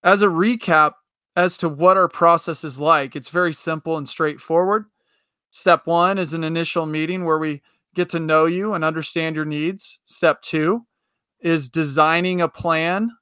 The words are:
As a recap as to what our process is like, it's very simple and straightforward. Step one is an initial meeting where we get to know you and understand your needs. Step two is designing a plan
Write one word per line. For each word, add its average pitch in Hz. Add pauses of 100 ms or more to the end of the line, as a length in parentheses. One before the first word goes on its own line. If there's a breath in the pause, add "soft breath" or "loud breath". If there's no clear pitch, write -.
As 196
a 208
recap 175 (420)
as 180
to 170
what 175
our 180
process 170
is 135
like, 147
it's 131
very 170
simple 160
and 143
straightforward. 170 (640)
Step -
one 175
is 160
an 165
initial 165
meeting 160
where 160
we 156 (320)
get 175
to 175
know 156
you 185
and 165
understand 160
your 156
needs. 151
Step -
two 170 (560)
is 160
designing 160
a 165
plan 175 (120)